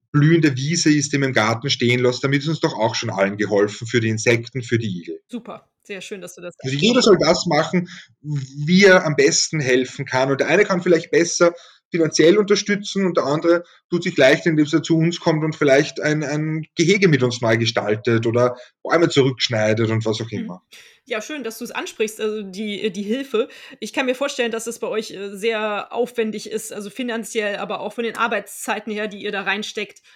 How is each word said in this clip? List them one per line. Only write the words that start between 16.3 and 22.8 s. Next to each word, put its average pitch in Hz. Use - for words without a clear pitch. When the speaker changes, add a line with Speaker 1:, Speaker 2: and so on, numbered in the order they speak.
Speaker 1:
Gehege 185
mit 131
uns 120
neu 113
gestaltet 110
oder 117
Bäume 170
zurückschneidet 113
und 110
was 110
auch 113
Speaker 2:
Mhm. 104
Speaker 1:
immer. 92
Speaker 2:
Ja, 220
schön, 302
dass 220
du's 240
ansprichst, 220
also 214
die, 202